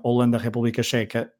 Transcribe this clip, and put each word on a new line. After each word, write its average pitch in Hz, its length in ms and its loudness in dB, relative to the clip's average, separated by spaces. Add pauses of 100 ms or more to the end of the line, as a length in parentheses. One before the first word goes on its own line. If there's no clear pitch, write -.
Holanda, 120 360 2
República 117 440 -2
Checa 113 580 -2